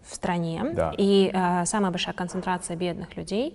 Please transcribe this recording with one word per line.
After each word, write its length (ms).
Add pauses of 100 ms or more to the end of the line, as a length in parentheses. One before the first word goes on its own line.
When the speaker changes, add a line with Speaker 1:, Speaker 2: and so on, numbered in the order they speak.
Speaker 1:
в 60
стране. 500 (100)
Speaker 2:
Да. 240
Speaker 1:
И, 360
а, 320
самая 240
большая 240
концентрация 640
бедных 400
людей 380